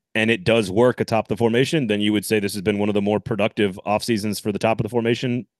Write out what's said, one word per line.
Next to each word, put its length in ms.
and 140
it 140
does 260
work 300
atop 260
the 80
formation, 520
then 120
you 140
would 120
say 140
this 140
has 80
been 160
one 100
of 80
the 60
more 180
productive 640
off 180
seasons 380
for 140
the 60
top 200
of 40
the 60
formation 560